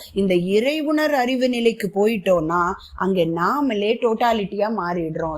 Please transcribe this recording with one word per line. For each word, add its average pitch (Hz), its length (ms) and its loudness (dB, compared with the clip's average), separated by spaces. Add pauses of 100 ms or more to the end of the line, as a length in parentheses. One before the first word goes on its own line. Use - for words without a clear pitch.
(140)
இந்த 190 220 2
இறைவுணர் 294 800 0
அறிவு 254 360 2
நிலைக்கு 233 440 0
போயிட்டோம்னா 180 760 2 (260)
அங்க 185 240 2
நாமளே 208 800 0
டோட்டாலிட்டியா 226 760 0
மாறிடுறோம். 165 600 -4